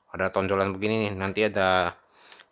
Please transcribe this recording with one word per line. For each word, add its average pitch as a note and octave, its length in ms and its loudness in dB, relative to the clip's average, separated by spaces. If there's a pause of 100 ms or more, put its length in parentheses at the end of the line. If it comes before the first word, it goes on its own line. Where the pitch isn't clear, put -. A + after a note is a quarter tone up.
(180)
ada F#2+ 120 0
tonjolan G2 440 0
begini G#2+ 360 -2
nih. G2+ 40 -6
Nanti G2 320 -2
ada F#2 480 2 (580)